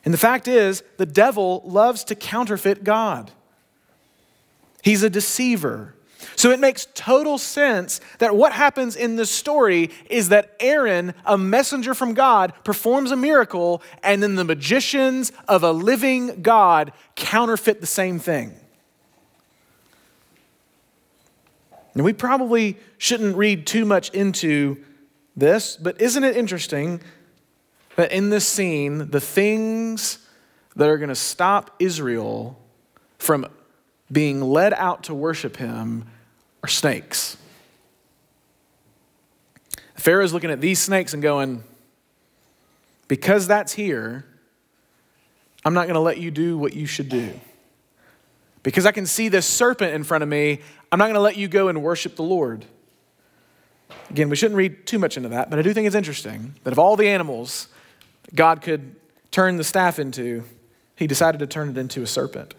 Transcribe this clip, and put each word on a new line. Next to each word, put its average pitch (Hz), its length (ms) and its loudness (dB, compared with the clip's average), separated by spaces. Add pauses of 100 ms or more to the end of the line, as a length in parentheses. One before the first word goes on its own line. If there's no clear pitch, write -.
And 165 100 2
the 156 40 0
fact 240 280 4
is, 208 380 2 (140)
the 185 60 0
devil 196 640 2
loves 214 380 4
to 214 100 -8
counterfeit 208 720 -2
God. 202 480 -2 (1500)
He's 202 200 4
a 214 80 2
deceiver. 180 840 -2 (400)
So 247 160 4
it 254 80 4
makes 269 360 0
total 285 440 2
sense 254 600 -2 (180)
that 220 160 2
what 254 180 6
happens 262 440 0
in 226 200 -2
this 220 140 -2
story 202 600 2 (200)
is 190 200 0
that 208 280 4
Aaron, 220 560 0 (100)
a 202 140 4
messenger 247 560 0
from 240 200 -4
God, 220 380 4 (120)
performs 247 480 0
a 269 40 0
miracle, 214 680 2 (200)
and 202 200 2
then 202 120 0
the 185 100 0
magicians 254 840 0 (160)
of 190 160 4
a 170 100 4
living 240 680 0
God 175 500 6 (220)
counterfeit 220 680 0
the 165 60 -10
same 185 320 -2
thing. 139 360 -4 (3500)
And 139 100 0
we 220 80 4
probably 233 640 0 (220)
shouldn't 214 380 0
read 196 300 0
too 226 180 0
much 196 260 0
into 151 760 0 (500)
this, 165 420 2
but 175 240 -8
isn't 247 240 2
it 254 120 2
interesting 170 640 -4 (960)
that 170 160 2
in 196 160 -2
this 202 180 0
scene, 151 640 -2
the 147 100 0
things 220 1000 -2 (560)
that 147 140 4
are 151 100 2
gonna 143 160 -6
stop - 640 -2
Israel 120 800 -4 (580)
from 143 300 -2 (680)
being 139 300 0
led 160 320 2
out 180 300 -4
to 156 100 -12
worship 151 420 -6
him 113 480 -8 (580)
are - 60 -12
snakes? - 720 -4 (2500)
Pharaoh's 175 400 2
looking 165 160 -4
at 131 100 -4
these 180 180 0
snakes 190 360 -2
and 147 80 -6
going, 135 420 -2 (1400)
"Because 185 380 2
that's 208 260 0
here, 131 540 -6 (1400)
I'm 156 80 0
not 175 140 0
gonna 165 140 0
let 160 180 0
you 170 120 -8
do 160 280 -2
what 143 160 -4
you 151 100 -8
should 143 240 -8
do. 120 320 -6 (1200)
Because 175 220 0
I 208 80 6
can 202 140 -6
see 220 220 -2
this 185 180 2
serpent 233 480 0
in 151 100 -6
front 160 180 -2
of 147 60 -4
me, 147 320 -2 (320)
I'm 175 60 0
not 208 80 4
gonna 214 140 0
let 202 160 2
you 202 120 -6
go 190 200 2
and 156 140 -4
worship 165 340 -6
the 165 60 -8
Lord." 147 440 -4 (1400)
Again, 147 180 0
we 147 80 -2
shouldn't 208 220 0
read 190 280 -4
too 226 120 -4
much 170 180 -2
into 123 140 -10
that, 120 180 -4
but 151 100 -2
I 156 40 0
do 196 100 2
think 214 140 -2
it's 202 100 -2
interesting 135 580 -8 (100)
that 123 80 -4
of 135 60 2
all 196 180 6
the 208 120 2
animals 143 600 -4 (680)
God 160 260 4
could 143 360 -6 (340)
turn 185 260 2
the 156 80 -4
staff 180 360 0
into, 123 440 -6 (520)
he 151 100 -2
decided 156 320 0
to 143 80 -6
turn 147 240 -8
it 127 80 -8
into 131 240 -8
a 117 40 -8
serpent. - 520 -8